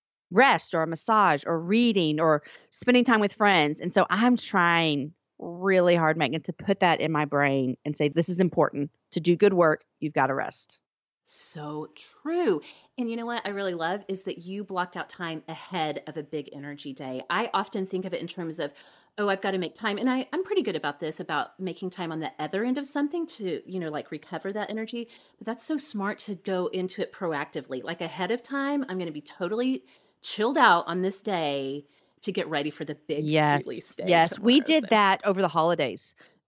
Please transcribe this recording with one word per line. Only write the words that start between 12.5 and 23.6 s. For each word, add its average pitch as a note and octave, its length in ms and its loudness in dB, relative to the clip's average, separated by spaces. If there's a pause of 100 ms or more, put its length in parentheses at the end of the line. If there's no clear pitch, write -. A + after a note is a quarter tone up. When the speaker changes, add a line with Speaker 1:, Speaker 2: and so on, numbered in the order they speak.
Speaker 2:
And A#3 140 -4
you A#3 60 -6
know A#3 100 -8
what A#3 200 -6
I G3 40 -4
really G3 240 -4
love E3+ 340 -4
is F#3+ 140 -6
that F3 160 -8
you F#3+ 260 -10
blocked F3+ 320 -6
out E3 140 -8
time E3 360 -8
ahead D#3+ 600 -6
of D3+ 100 -12
a D3+ 60 -6
big D3 320 -8
energy C#3+ 400 -12
day. C3 340 -10
I G#3 240 0
often F#3+ 340 -2
think F#3 200 -6
of F3+ 80 -8
it - 80 -4
in E3 40 -6
terms E3 320 -8
of, D3 140 -6 (460)
"Oh, G#3 100 0
I've G3 140 0
gotta G3 160 0
make E3+ 160 -6
time." G#3 240 -4
And B3 100 0
I, B3+ 240 0
I'm F4 100 -2
pretty F#4+ 200 0
good G3+ 120 -2
about D3 260 -6
this, D#3 200 -6
about D#3 400 -6
making F#3 300 -8
time E3+ 220 -8
on D#3+ 80 -6
the D#3 180 -8
other E3+ 260 -4
end B3+ 140 -2
of C#4 80 -6
something D4 400 -4
to, F#3+ 340 -6 (100)